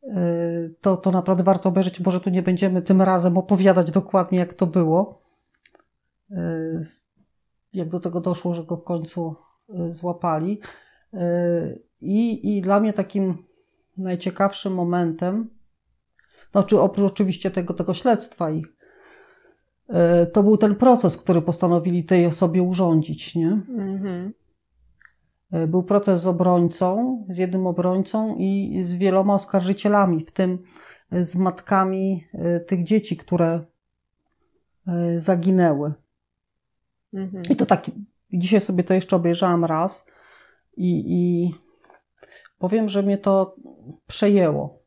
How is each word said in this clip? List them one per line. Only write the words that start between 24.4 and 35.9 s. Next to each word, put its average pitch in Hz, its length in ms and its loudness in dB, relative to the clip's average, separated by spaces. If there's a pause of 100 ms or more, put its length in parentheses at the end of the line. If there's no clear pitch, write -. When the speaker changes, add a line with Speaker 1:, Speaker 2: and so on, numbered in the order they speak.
Speaker 1:
Y, 165 120 0
był 175 160 0
proces 196 400 2
z 175 40 -2
obrońcą, 180 1000 0
z 180 100 -8
jednym 185 280 -2
obrońcą 185 720 -2
i 196 440 -2
z 175 140 -4
wieloma 190 380 2
oskarżycielami, 196 880 0
w - 80 -20
tym 185 260 -2 (640)
z 175 160 -4
matkami, 190 880 -2 (100)
y, 170 340 -2
tych 175 160 -2
dzieci, 214 320 0
które, 170 480 -2 (1200)
y, 170 320 -2
zaginęły. 170 720 2 (1200)